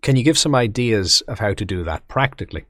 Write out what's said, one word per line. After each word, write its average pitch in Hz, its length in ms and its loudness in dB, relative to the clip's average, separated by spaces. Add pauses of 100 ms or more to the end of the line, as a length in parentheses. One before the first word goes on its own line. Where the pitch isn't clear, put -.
Can 135 140 2
you 127 80 2
give 156 140 4
some 147 180 0
ideas 113 720 2
of 110 120 -8
how 107 160 0
to 104 100 -4
do 92 180 -4
that 80 240 -6
practically? 127 640 -4